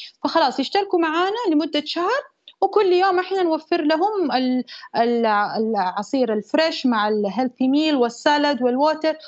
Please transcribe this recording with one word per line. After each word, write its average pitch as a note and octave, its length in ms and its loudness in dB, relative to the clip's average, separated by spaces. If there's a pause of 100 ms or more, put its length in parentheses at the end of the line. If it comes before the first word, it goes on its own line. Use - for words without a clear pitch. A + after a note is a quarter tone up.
(240)
فخلاص C#4+ 360 0
يشتركوا G4 400 0
معانا E4+ 360 0 (160)
لمدة D4+ 320 0
شهر، F#4+ 380 -2 (400)
وكل G4 300 2
يوم F4+ 260 4
إحنا F#4 240 -2
نوفر E4 400 0
لهم D#4+ 500 0
ال-، B3+ 320 0 (320)
ال-، A#3 300 2 (300)
العصير G#3+ 760 -2
الفريش D#4 540 0
مع G#3+ 220 2
الهيلثي G#3+ 600 -2
ميل D4 280 2
والسالاد C#4+ 680 0
والووتر، D4+ 520 0 (140)